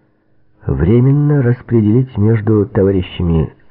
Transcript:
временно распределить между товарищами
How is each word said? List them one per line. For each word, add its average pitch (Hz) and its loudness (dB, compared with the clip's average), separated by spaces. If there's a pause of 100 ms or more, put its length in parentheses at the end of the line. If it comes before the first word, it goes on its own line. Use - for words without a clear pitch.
(680)
временно 135 0
распределить 120 0
между 107 0
товарищами 90 -2 (160)